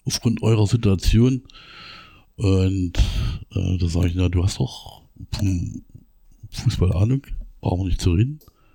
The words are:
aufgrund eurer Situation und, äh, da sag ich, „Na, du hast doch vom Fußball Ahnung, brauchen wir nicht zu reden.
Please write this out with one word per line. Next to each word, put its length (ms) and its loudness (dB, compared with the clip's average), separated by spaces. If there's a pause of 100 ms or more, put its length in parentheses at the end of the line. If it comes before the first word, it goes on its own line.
aufgrund 380 -2
eurer 240 4
Situation 760 4 (960)
und, 560 0 (640)
äh, 240 -2
da 100 0
sag 180 0
ich, 80 0
„Na, 140 2
du 160 0
hast 140 -2
doch 440 -8 (300)
vom 500 -4 (680)
Fußball 420 0
Ahnung, 300 0 (380)
brauchen 200 -2
wir 60 -2
nicht 140 0
zu 120 2
reden. 260 0 (360)